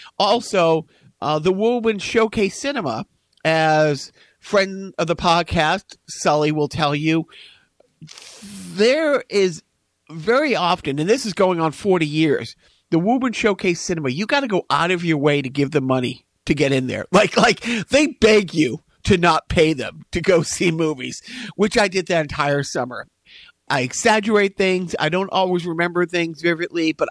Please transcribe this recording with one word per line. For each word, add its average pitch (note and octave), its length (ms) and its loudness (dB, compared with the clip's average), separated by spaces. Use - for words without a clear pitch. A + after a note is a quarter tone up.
Also, F#3 680 2
uh, D3+ 160 0
the E3 120 0
Woburn A3 480 0
Showcase A3 600 -2
Cinema, G3 460 -4
as D#3 720 2
friend F#3+ 600 -2
of - 80 -2
the E3 100 -2
podcast, E3+ 800 0
Sully, D3+ 420 0
will D3 160 -2
tell D3 260 -2
you, D#3+ 320 0
there C4+ 540 2
is F#3+ 340 0
very A3 460 0
often, E3+ 420 0
and D#3+ 100 0
this B3 160 2
is G3+ 100 -4
going F#3 260 2
on D#3+ 100 0
forty F3+ 360 0
years, D3 500 0
the E3 80 2
Woburn A#3 340 0
Showcase F#3+ 480 -2
Cinema, D#3 300 -4
you F3 160 -4
gotta C#4 220 0
go F#3+ 220 -2
out D#3+ 200 0
of F3 140 -2
your D#3+ 140 0
way C#3+ 220 2
to C3+ 80 -6
give C#3 220 -2
them C#3 140 0
money B2+ 420 -2
to E3+ 60 2
get C#3 200 0
in C3 160 0
there. G2+ 200 -6
<laughs> - 40 -8
Like, G3 240 4
like, A3 240 4
they C#4+ 180 4
beg G#3 460 2
you D3+ 260 0
to G3 120 4
not E3+ 320 2
pay D#3+ 240 4
them A2+ 380 -8
to E3+ 100 -4
go E3+ 220 4
see - 300 -2
movies, D#3 500 -4
which G#3+ 240 0
I G#3 80 4
did F3+ 220 -4
that E3+ 140 2
entire C#3+ 420 -2
summer. B2 420 -6
I C3 140 0
exaggerate G#3 760 0
things. F#3 420 0
I D#3 100 -2
don't F#3 220 -2
always F3+ 340 0
remember F3 400 -2
things E3+ 380 -4
vividly, E3 500 -2
but D3+ 180 -4